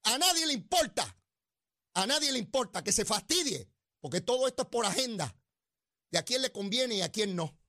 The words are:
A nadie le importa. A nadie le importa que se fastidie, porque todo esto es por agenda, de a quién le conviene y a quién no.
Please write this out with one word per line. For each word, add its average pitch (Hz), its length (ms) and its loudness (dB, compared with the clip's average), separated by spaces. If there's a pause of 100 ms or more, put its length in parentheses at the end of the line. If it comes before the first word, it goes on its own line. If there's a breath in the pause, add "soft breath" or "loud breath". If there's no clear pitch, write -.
A 240 160 2
nadie 330 280 6
le 294 80 2
importa. 247 600 0 (760)
A 190 120 2
nadie 285 260 0
le 254 60 0
importa 196 440 -2
que 202 100 -2
se 208 120 2
fastidie, - 680 -2 (300)
porque 156 200 -4
todo 254 260 2
esto 254 160 -2
es - 60 -4
por 233 180 0
agenda, 196 500 -2 (760)
de 170 80 0
a 160 60 -2
quién 254 160 -2
le 262 120 -2
conviene 214 440 -2
y 190 60 0
a 160 80 -2
quién 202 260 -2
no. 160 220 -6 (100)